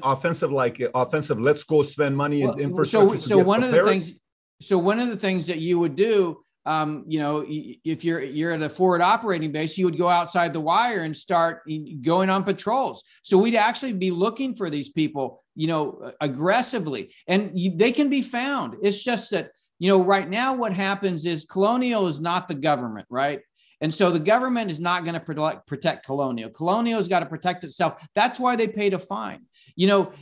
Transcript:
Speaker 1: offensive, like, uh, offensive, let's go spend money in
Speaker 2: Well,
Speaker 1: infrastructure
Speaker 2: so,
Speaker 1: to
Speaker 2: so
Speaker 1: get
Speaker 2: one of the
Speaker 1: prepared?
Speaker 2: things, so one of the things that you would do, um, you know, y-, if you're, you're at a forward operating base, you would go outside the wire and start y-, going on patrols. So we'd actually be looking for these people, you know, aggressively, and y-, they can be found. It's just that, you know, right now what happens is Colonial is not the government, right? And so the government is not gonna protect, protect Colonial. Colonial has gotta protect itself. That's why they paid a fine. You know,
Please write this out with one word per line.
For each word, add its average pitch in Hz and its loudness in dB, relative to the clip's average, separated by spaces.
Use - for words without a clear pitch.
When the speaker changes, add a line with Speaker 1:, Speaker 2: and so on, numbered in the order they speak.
Speaker 1:
offensive, 139 0
like, 123 0
uh, 117 0
offensive, 127 0
let's 147 2
go 151 4
spend 143 0
money 143 0
in 127 4
Speaker 2:
Well, 120 -4
Speaker 1:
infrastructure 196 4
Speaker 2:
so, - -4
Speaker 1:
to - -4
Speaker 2:
so 208 6
Speaker 1:
get 180 8
Speaker 2:
one 214 4
of 254 0
the 240 6
Speaker 1:
prepared? 190 4
Speaker 2:
things, - -14
so 190 0
one 196 2
of 240 -2
the 214 -6
things 185 -2
that 170 -2
you 175 0
would 156 0
do, 196 2
um, 151 -2
you 156 -2
know, 147 -2
y-, 151 -10
if 160 -4
you're, 165 -2
you're 151 -4
at 160 -2
a 151 -4
forward 180 2
operating 185 0
base, 156 -4
you 185 0
would 170 0
go 175 2
outside 170 2
the 165 -4
wire 190 0
and 156 -6
start 165 0
y-, 156 -8
going 175 2
on 190 0
patrols. 202 -2
So 190 4
we'd 226 4
actually 233 2
be 185 -2
looking 226 -2
for 196 -4
these 143 -6
people, 147 -4
you 156 -4
know, 151 -4
aggressively, 156 -2
and 190 0
y-, 180 0
they 208 4
can 294 2
be 277 0
found. 247 -4
It's 202 0
just 240 -4
that, 165 -4
you 180 0
know, 190 6
right 190 2
now 254 -2
what 226 -2
happens 190 -2
is 165 -4
Colonial 220 0
is 151 -4
not 175 -2
the 160 -6
government, 127 -2
right? 135 -2
And 156 -2
so 180 4
the 170 2
government 226 0
is 151 -8
not 175 -2
gonna 165 -4
protect, 151 -4
protect 147 -4
Colonial. 131 -4
Colonial 226 -2
has 175 -2
gotta 175 2
protect 175 -6
itself. 160 -4
That's 247 2
why 247 0
they 220 0
paid 208 0
a 180 -2
fine. 196 -10
You 180 2
know, 196 4